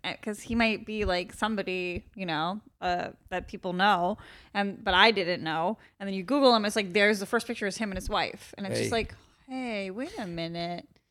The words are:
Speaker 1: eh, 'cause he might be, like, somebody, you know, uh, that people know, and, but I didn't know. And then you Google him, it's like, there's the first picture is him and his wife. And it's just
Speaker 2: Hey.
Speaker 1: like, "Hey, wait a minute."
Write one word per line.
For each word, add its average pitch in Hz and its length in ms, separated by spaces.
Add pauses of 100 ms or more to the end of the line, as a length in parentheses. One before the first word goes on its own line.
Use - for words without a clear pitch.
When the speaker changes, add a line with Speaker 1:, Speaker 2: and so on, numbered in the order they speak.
Speaker 1:
eh, - 160
'cause 208 180
he - 160
might 220 300
be, 214 180
like, 180 300
somebody, 185 720 (100)
you 190 100
know, 170 360 (180)
uh, 175 300 (220)
that 180 180
people 185 240
know, 185 440 (360)
and, 202 280
but 196 120
I 208 180
didn't 175 320
know. 160 340 (220)
And 196 80
then 196 80
you 190 80
Google 254 320
him, 214 80
it's 214 140
like, 190 160
there's 208 260
the 196 60
first 233 220
picture 226 200
is 190 100
him 214 140
and 185 60
his - 120
wife. - 480
And 196 80
it's 117 140
just 113 120
Speaker 2:
Hey. 233 40
Speaker 1:
like, 220 200 (340)
"Hey, 226 420
wait 277 260
a 226 80
minute." 170 640 (240)